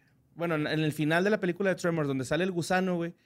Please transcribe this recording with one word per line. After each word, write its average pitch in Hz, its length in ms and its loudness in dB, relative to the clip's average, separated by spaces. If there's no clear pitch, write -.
bueno, 165 200 -2
en, 151 120 0
en 156 140 -2
el 156 100 2
final 156 320 2
de 196 60 2
la 214 100 2
película 185 300 0
de 185 60 2
Tremors, 165 320 0
donde 135 180 -2
sale 151 180 0
el 190 80 0
gusano, 180 440 0
güey, 170 180 -4